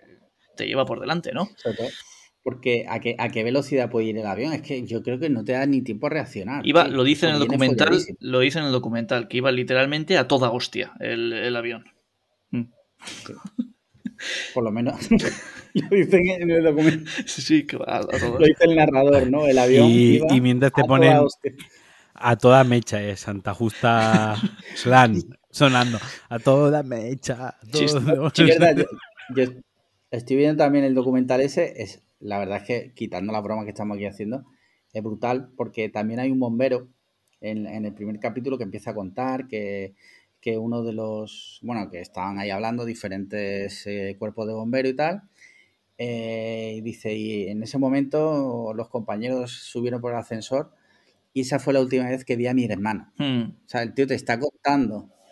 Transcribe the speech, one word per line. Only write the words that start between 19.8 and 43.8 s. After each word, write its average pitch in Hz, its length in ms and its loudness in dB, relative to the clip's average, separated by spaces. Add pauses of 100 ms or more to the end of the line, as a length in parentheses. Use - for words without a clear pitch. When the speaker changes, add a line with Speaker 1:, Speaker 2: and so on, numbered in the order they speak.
Speaker 3:
Y, 120 260 8
Speaker 2:
iba 156 140 2
Speaker 3:
y 131 100 6
mientras 123 320 4
te - 100 2
Speaker 2:
a - 20 4
toda 135 140 4
Speaker 3:
ponen 156 200 8
Speaker 2:
hostia. 139 340 0 (600)
Speaker 3:
a 120 220 2
toda 127 280 8
mecha, 120 380 0
eh, 101 140 -6
Santa 101 380 -8
Justa 110 840 2 (200)
Speaker 2:
<laughs> - 200 -18
Speaker 3:
Slan 123 400 6 (340)
sonando. 123 480 2 (300)
A 117 100 -6
toda 143 460 4
mecha, 123 640 -8
a - 100 -16 (140)
Speaker 2:
Sí, 147 140 0
Speaker 3:
toda 147 460 0
Speaker 2:
sí, 165 160 4
es 165 100 8
verdad, 160 180 6
yo, - 80 2 (600)
yo 127 80 -2 (600)
estoy 123 240 -2
viendo 151 260 2
también 143 220 4
el 131 100 2
documental 127 460 2
ese, 139 420 -2
es, - 200 -14 (160)
la 101 200 -8
verdad 101 200 -6
es 101 60 -16
que, 123 300 -6
quitando 95 380 -8
la 107 100 -4
broma 107 220 -6
que 107 60 -12
estamos 104 260 -8
aquí 101 100 -8
haciendo, 107 380 -10 (500)
es 110 80 -8
brutal, 120 540 -6
porque 110 340 -6
también 110 300 -6
hay 131 100 -2
un 131 100 0
bombero 123 480 -2 (540)
en, 107 240 -8
en 107 180 -8
el 104 80 -8
primer 104 260 -10
capítulo 127 380 -6
que 117 80 -8
empieza 104 280 -12
a - 20 -10
contar 127 540 -8
que, 101 440 -8 (480)
que 113 160 -4
uno 117 260 -6
de 113 120 -6
los, 110 680 -10
bueno, 110 280 -8
que 87 100 -14
estaban 95 380 -10
ahí 101 100 -6
hablando, 113 380 -6
diferentes, 101 1000 -8